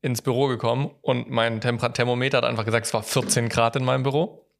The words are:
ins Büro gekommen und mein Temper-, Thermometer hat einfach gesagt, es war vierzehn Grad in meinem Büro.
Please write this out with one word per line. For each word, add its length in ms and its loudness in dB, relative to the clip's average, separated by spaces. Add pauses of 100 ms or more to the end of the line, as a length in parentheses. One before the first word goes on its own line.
ins 180 -2
Büro 240 2
gekommen 460 0 (100)
und 300 -2
mein 300 0
Temper-, 300 0
Thermometer 460 0
hat 80 2
einfach 200 -2
gesagt, 200 0
es 80 -6
war 80 0
vierzehn 480 0
Grad 260 2
in 80 -2
meinem 200 0
Büro. 420 -2 (140)